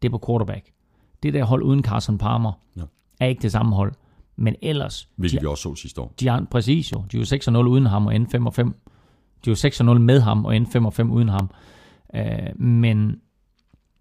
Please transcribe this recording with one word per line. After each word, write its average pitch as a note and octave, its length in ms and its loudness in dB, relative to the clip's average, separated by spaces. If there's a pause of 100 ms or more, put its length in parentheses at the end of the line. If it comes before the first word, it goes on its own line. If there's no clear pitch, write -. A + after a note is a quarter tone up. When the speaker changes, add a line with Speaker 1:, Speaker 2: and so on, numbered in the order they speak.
Speaker 1:
det B2 60 -2
er A#2+ 40 0
på A#2 160 -6
quarterback. G2+ 380 -4 (580)
Det D3 100 -2
der C#3+ 100 0
hold A#2 200 2
uden C#3 200 2
Carson A2 340 -2
Palmer A2+ 340 -2 (260)
Speaker 2:
Ja. F2 40 -12 (380)
Speaker 1:
er B2 60 0
ikke B2+ 160 -2
det G#2+ 100 -2
samme A2 240 0
hold. G2 180 -2 (420)
Men A2+ 260 -2
ellers, - 540 -6
Speaker 2:
Hvilket F2+ 240 -2
Speaker 1:
de C#2+ 40 -6
Speaker 2:
vi D2+ 40 -4
også D2 140 -6
så D2+ 140 -10
sidste - 260 -14
år. A#1 180 -12
Speaker 1:
de B2+ 80 0
er, B2 240 0
præcis B2+ 400 0
jo. - 200 -8
De A#2 60 -4
er A#2 40 -2
jo A2+ 40 -2
seks C#3 220 -2
og A#2+ 60 2
nul A#2+ 140 4
uden C3 180 4
ham G#2 220 2
og G#2+ 80 0
endte A#2 160 0
fem A#2+ 140 0
og A#2 80 -4
fem. B2 180 0 (760)
De B2 40 -2
er - 20 2
jo G#2+ 40 2
seks - 240 -2
og B2 60 4
nul A#2+ 140 6
med B2 220 6
ham G#2+ 240 2
og A2 100 0
endte A#2 160 0
fem A#2 140 2
og G#2 80 -2
fem A#2 180 0
uden A#2 180 2
ham. G2 200 0 (680)
Øh, A2 440 -6
men A#2 600 2 (800)